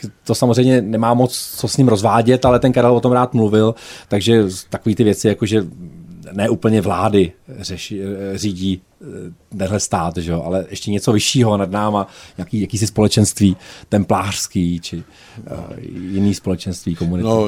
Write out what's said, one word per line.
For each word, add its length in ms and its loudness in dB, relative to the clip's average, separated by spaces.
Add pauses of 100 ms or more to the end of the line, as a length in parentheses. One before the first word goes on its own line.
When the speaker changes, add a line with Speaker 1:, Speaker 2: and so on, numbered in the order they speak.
(240)
Speaker 1:
to 120 -2
samozřejmě 460 4
nemá 320 0
moc 440 0
co 100 -4
s 100 -2
ním 100 6
rozvádět, 580 4
ale 140 4
ten 140 2
Karel 220 4
o 60 2
tom 100 2
rád 220 2
mluvil, 420 2 (320)
takže 420 2
z-, 200 -10
takový 260 -2
ty 80 2
věci, 240 2
jako 180 0
že 200 0 (640)
ne 180 -2
úplně 320 2
vlády 500 0 (280)
řeší, 420 -12
eh, 360 -8
řídí, 440 -4 (200)
eh, 40 -20 (520)
tenhle 220 -2
stát, 380 -4
že 140 -6
jo, 140 -2
ale 240 -4
ještě 220 -8
něco 220 0
vyššího 440 2
nad 140 -2
náma, 360 -2 (300)
nějaký, 240 -6
jakýsi 260 -4
společenství 720 2 (320)
templářský, 880 -2
či, 240 -12 (440)
eh, 40 -16 (400)
jiný 440 -2
společenství, 600 -4
komunity. 340 -2
Speaker 2:
No, 180 4